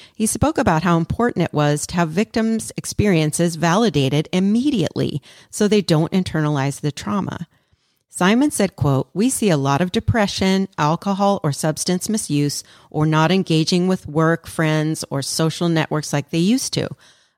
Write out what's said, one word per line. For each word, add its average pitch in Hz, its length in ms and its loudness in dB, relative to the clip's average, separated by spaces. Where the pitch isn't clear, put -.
He 220 120 -2
spoke 269 300 0
about 180 280 2
how 170 120 4
important 175 500 0
it - 60 -6
was 147 360 0
to - 80 -6
have 175 140 0
victims' 220 680 -2
experiences 170 800 0
validated 156 760 2
immediately 196 880 0
so - 160 0
they 208 160 4
don't 165 300 2
internalize 151 680 0
the 147 100 -2
trauma. 185 560 -6
Simon 233 360 2
said, 196 240 0
quote, 139 360 0
"We 214 160 0
see 226 220 0
a 160 60 4
lot 139 240 0
of 180 100 -2
depression, 190 800 0
alcohol 190 640 0
or 156 80 0
substance 160 580 -2
misuse, 147 540 -2
or 151 180 0
not 156 260 4
engaging 175 560 2
with 185 180 -2
work, 160 400 0
friends, 156 640 -2
or 139 100 -4
social 160 480 -2
networks 151 440 -2
like 143 180 -2
they 165 80 -2
used 214 360 0
to. - 140 -2